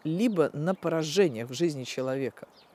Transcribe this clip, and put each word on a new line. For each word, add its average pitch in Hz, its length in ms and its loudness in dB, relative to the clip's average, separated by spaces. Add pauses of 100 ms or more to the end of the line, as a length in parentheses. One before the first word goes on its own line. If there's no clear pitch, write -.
либо 170 480 2
на 165 240 -2
поражениях 156 720 0
в 131 40 -10
жизни 139 320 -2
человека. 131 640 -4 (280)